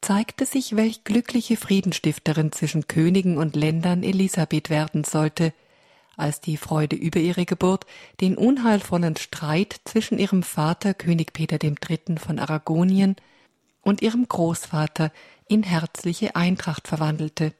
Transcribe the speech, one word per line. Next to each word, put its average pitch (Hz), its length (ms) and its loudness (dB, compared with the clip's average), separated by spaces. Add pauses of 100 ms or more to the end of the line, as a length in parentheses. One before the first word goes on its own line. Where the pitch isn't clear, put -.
zeigte 214 440 0
sich, 262 300 -4
welch 220 300 0
glückliche 233 500 0
Friedensstifterin 156 960 0
zwischen 156 380 -2
Königen 175 480 2
und 151 180 -2
Ländern 165 480 0
Elisabeth 185 680 0
werden 156 360 0
sollte, 156 480 0 (640)
als 147 240 -4
die 151 160 -4
Freude 151 400 0
über 165 240 0
ihre 175 240 0
Geburt 185 400 0 (340)
den 185 180 2
unheilvollen 208 800 2
Streit - 680 -4
zwischen - 340 -2
ihrem 190 240 2
Vater 170 500 0
König 165 380 0
Peter 156 280 -4
dem 151 160 0
Dritten - 420 -6
von 156 200 -6
Aragonien 180 800 2 (680)
und 202 180 0
ihrem 233 260 0
Großvater 160 840 -2 (340)
in 214 160 4
herzliche 175 720 -2
Eintracht 175 540 -2
verwandelte. 156 720 -2